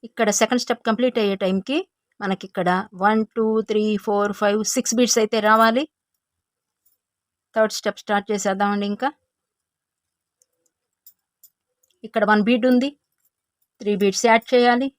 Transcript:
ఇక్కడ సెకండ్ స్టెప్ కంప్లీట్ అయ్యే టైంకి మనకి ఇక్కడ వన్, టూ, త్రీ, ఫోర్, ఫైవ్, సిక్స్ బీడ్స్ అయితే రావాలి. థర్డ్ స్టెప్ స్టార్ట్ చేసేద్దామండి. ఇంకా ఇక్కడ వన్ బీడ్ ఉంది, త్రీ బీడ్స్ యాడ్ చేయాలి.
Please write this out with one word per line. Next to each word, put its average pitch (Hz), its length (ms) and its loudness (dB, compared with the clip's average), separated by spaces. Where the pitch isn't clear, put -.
ఇక్కడ 220 220 -2
సెకండ్ 240 240 0
స్టెప్ - 240 -6
కంప్లీట్ 240 340 0
అయ్యే 202 220 0
టైంకి 196 340 -2
మనకి 190 260 -4
ఇక్కడ 175 200 -2
వన్, 214 180 2
టూ, 226 100 -2
త్రీ, 214 140 0
ఫోర్, 208 360 -2
ఫైవ్, 208 180 0
సిక్స్ 247 240 -4
బీడ్స్ 240 240 2
అయితే 220 160 -2
రావాలి. 226 360 4
థర్డ్ 220 220 0
స్టెప్ - 260 -6
స్టార్ట్ 202 280 -2
చేసేద్దామండి. 202 600 -2
ఇంకా 254 160 -4
ఇక్కడ 220 240 -2
వన్ 214 180 4
బీడ్ 247 220 2
ఉంది, 254 180 2
త్రీ 208 200 -2
బీడ్స్ 196 280 0
యాడ్ 226 240 4
చేయాలి. 240 340 2